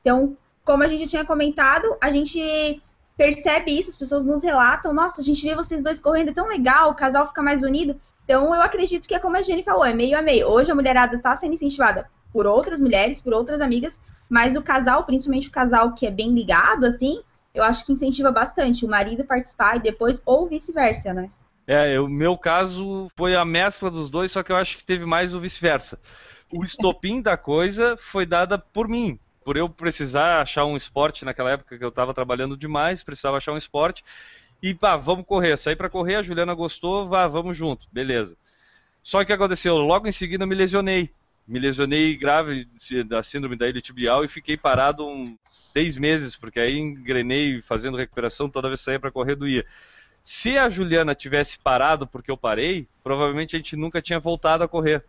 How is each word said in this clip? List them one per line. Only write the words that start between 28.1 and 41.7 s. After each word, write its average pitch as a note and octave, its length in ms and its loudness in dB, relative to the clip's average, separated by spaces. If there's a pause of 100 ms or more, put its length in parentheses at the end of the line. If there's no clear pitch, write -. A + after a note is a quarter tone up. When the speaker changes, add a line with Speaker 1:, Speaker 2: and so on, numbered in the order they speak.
Speaker 2:
dada F3+ 320 0
por G#3+ 300 -6
mim, A3 320 -4 (240)
por C#3+ 120 -2
eu E3+ 120 0
precisar D#3 720 0
achar D3 240 -2
um D3 120 -2
esporte C#3+ 480 -4
naquela C3 280 -4
época C3 260 -8
que B2 60 -12
eu A#2+ 80 -6
tava B2+ 200 -2
trabalhando B2+ 440 -4
demais, D#3 480 -4
precisava C#3 320 -4
achar C#3+ 160 -6
um D3+ 40 -6
esporte. D#3 460 -4 (580)
E, F#3 140 -4
pá, F#3 220 2
vamos F3 280 -2
correr. F3 320 0
Saí D3+ 200 -4
pra F3+ 120 -6
correr, F#3 280 -2
a G#3 60 -2
Juliana F3 320 -4
gostou, F#3 520 -6
vá, F3+ 220 0
vamos E3+ 280 -4
junto, D#3 360 -6
beleza. A#2+ 440 -4 (640)
Só G3 240 0
que G3+ 80 -2
aconteceu, F#3 440 0
logo F3 320 2
em G3 40 -4
seguida F#3 300 -6
eu F#3+ 60 -4
me F#3+ 80 -2
lesionei. F#3+ 520 0 (380)
Me A#2+ 140 -6
lesionei C#3 560 0